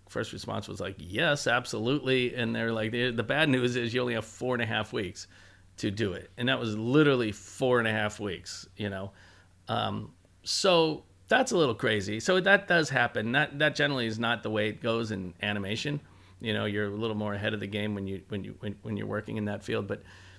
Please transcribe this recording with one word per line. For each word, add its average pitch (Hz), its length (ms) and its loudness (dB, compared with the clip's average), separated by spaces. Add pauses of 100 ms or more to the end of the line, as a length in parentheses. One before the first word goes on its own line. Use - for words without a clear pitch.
first 113 240 -6
response 107 340 -8
was 98 140 -10
like, 98 160 -8
"Yes, 143 500 -2
absolutely." 123 880 0
And 117 220 -2
they're 113 160 -2
like, 110 200 -2
"The, 123 180 0
the 117 120 -2
bad 139 280 2
news 127 260 2
is 120 160 -2
you 123 80 0
only 123 140 0
have 110 100 -2
four 127 300 -4
and 120 80 0
a 110 40 0
half 110 240 -2
weeks 101 360 -6 (500)
to - 140 0
do 98 240 -2
it." - 240 -12
And 123 100 0
that 131 100 2
was 110 200 -2
literally 127 520 6
four 123 480 2
and 113 80 2
a 110 60 2
half 107 260 0
weeks, 90 480 -8 (120)
you 104 100 -2
know? 98 220 -6 (580)
Um, 107 440 -2 (320)
so 165 600 2 (240)
that's - 240 4
a 190 60 4
little 135 160 4
crazy. 107 460 0
So 185 200 2
that 196 260 6
does 165 220 4
happen. 120 440 2
That, 143 260 0
that 147 180 2
generally 143 300 0
is 110 120 -2
not 117 240 0
the 110 60 -4
way 107 220 2
it 101 100 -8
goes 117 300 0
in 92 320 -6
animation. 104 580 -2 (400)
You 110 140 -2
know, 107 100 0
you're 104 220 0
a 101 100 -4
little 110 200 -2
more 104 180 -2
ahead 104 180 -2
of 104 80 -4
the 104 60 -4
game 104 280 -2
when 98 120 -4
you, 95 240 -6
when 98 140 -4
you, 101 160 -10
when, 104 200 -6
when 110 160 -6
you're 104 100 -4
working 107 300 -6
in 107 80 -2
that 104 180 -4
field. 110 240 -4
But 104 160 -6 (360)